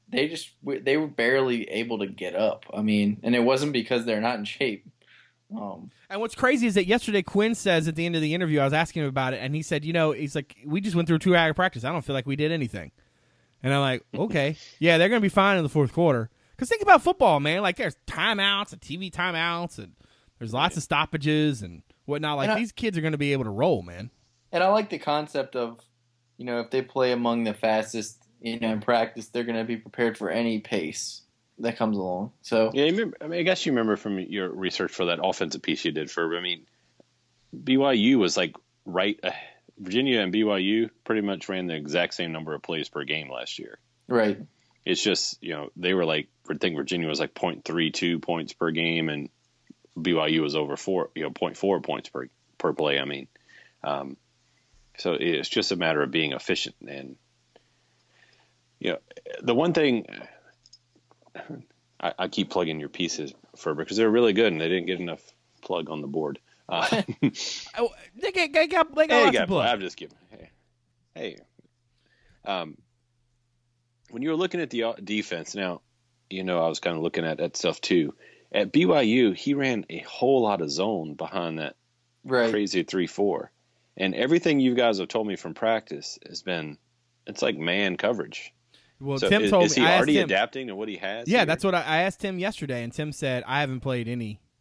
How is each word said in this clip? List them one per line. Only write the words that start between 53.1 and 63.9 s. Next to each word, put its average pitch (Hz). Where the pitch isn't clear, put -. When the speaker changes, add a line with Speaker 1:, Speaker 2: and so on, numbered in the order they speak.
Speaker 3:
um, 69
so 90
it's 71
just -
a 95
matter 80
of 69
being 76
efficient. -
And, 67
you -
know, -
the 120
one 160
thing, 143
I, 85
I 90
keep 95
plugging 80
your 73
pieces, 80
Ferber, 80
'cause 95